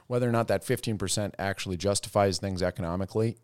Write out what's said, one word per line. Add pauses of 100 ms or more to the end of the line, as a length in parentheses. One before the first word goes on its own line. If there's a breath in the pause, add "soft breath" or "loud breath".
whether
or
not
that
fifteen
percent
actually
justifies
things
economically,